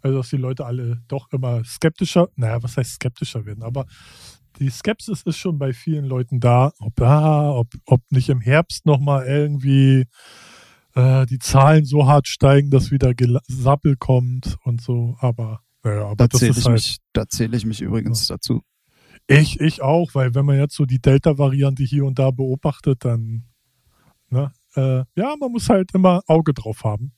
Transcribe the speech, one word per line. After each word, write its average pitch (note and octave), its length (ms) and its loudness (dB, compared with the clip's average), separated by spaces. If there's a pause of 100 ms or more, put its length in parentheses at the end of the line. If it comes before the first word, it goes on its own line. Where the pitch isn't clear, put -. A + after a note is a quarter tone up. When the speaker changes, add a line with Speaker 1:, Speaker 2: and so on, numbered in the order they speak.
Speaker 1:
also C3+ 160 -2
dass B2 100 -6
die D3 80 -4
Leute C3 300 -6
alle A#2+ 420 -6
doch - 240 -10
immer B2 320 -4
skeptischer, F3 720 -2
naja, A#2 260 -4
was A#2+ 140 -8
heißt B2+ 180 -4
skeptischer B2 520 -8
werden? G#2+ 160 -14
Aber B2 240 -8 (720)
die C3+ 120 -2
Skepsis - 520 -10
ist E3 140 -6
schon E3 220 -6
bei C3+ 140 -6
vielen D3+ 320 -8
Leuten B2+ 360 -6
da, B2 380 2
ob, - 220 -8
ah, D3 500 2
ob, A#2+ 180 -2 (180)
ob B2 140 2 (100)
nicht B2+ 180 0
im B2+ 120 0
Herbst C3+ 460 0
nochmal C#3 400 0
irgendwie, C3+ 800 2 (880)
äh, C3 320 4
die B2 120 -6
Zahlen D3 460 6
so C#3 220 2
hart C#3+ 220 4
steigen, C#3+ 420 4
dass C3+ 200 2
wieder C3 240 2
Gela-, A#2+ 340 0
Sappel C3+ 480 0
kommt B2+ 680 -2
und A#2+ 180 -4
so, A#2+ 380 -4
aber A#2 420 -4 (240)
naja, G#2 220 -2
aber G#2 100 -8
Speaker 2:
Da A#2+ 120 4
Speaker 1:
das B2+ 120 2
Speaker 2:
zähle A#2+ 120 2
Speaker 1:
ist A#2+ 60 0
Speaker 2:
ich - 60 -2
Speaker 1:
halt A#2+ 100 4
Speaker 2:
mich, - 220 -2 (160)
da A2+ 160 -4
zähle A2+ 280 -4
ich G#2+ 100 -4
mich G#2+ 140 -6
übrigens A2 480 -4
Speaker 1:
Ja. - 80 -8
Speaker 2:
dazu. - 260 -4 (640)
Speaker 1:
Ich, D3 340 4
ich D#3 220 0
auch, D#3+ 320 0
weil B2+ 200 0
wenn C#3 100 0
man C#3 140 2
jetzt C#3+ 160 -2
so D3 100 0
die B2+ 160 -2
Delta-Variante C#3 840 2
hier C#3 200 -2
und C3+ 140 -4
da C3+ 120 2
beobachtet, C3 760 -4
dann, A2+ 400 -4 (840)
ne, C3+ 240 -2 (220)
äh, C3 300 0 (120)
ja, C4+ 220 -4
man C4 140 -6
muss A#3+ 180 -6
halt F#3+ 240 2
immer F#3 320 4
Auge D#3+ 260 2
drauf - 320 -8
haben. A2 340 -4